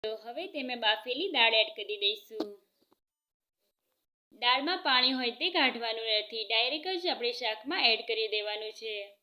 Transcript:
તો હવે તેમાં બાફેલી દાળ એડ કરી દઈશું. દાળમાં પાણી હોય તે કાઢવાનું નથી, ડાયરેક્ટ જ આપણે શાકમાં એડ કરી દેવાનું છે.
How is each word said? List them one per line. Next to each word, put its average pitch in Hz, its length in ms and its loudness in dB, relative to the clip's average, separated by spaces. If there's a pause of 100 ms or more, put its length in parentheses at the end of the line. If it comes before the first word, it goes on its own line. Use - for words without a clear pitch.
તો 220 200 -4
હવે 247 240 -8
તેમાં 254 320 -6
બાફેલી 247 520 0
દાળ 233 220 6
એડ 214 240 4
કરી 208 280 -6
દઈશું. 208 540 -4 (1800)
દાળમાં 277 420 2
પાણી 262 280 4
હોય 247 280 -2
તે 349 100 0
કાઢવાનું 233 720 0
નથી, 220 240 -6
ડાયરેક્ટ 302 580 0
જ 359 60 -2
આપણે 240 340 -2
શાકમાં 254 520 0
એડ 220 140 0
કરી 220 200 -2
દેવાનું 214 440 -4
છે. 202 520 -10